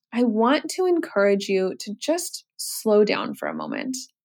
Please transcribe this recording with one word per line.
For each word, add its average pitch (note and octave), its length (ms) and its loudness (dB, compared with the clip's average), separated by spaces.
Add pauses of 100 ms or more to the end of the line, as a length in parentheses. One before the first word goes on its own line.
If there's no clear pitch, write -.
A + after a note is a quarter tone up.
(140)
I A#3+ 100 2
want A#3+ 480 2
to F#4 140 0
encourage G3+ 640 2
you F#3+ 300 0
to G#3 160 -10
just - 500 -4 (120)
slow - 460 2
down - 300 0
for - 140 -8
a - 80 -6
moment. B3+ 420 -6 (280)